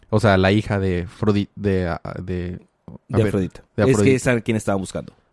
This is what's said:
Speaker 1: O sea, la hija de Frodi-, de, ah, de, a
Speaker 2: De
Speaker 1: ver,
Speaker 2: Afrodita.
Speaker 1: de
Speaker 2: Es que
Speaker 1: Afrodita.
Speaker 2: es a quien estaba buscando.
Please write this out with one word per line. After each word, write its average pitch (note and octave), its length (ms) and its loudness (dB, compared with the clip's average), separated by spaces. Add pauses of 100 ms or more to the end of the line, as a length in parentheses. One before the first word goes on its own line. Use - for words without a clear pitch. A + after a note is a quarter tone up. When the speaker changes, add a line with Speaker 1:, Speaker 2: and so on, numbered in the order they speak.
(100)
Speaker 1:
O A2 100 2
sea, G2 180 4
la F#2+ 140 4
hija G#2 280 0
de F2+ 280 -2
Frodi-, G2+ 480 -2
de, F#2+ 320 -2
ah, E2 140 -6 (200)
de, F2+ 380 -8 (280)
a - 300 -8
Speaker 2:
De A2+ 60 4
Speaker 1:
ver, G#2+ 40 2
Speaker 2:
Afrodita. F#2+ 360 -4 (120)
Speaker 1:
de G#2+ 80 2
Speaker 2:
Es - 40 4
que C3+ 60 4
Speaker 1:
Afrodita. G#2 220 4
Speaker 2:
es B2+ 120 -2
a A#2+ 140 0
quien A2 160 -2
estaba G#2 200 -2
buscando. F2+ 360 -8 (200)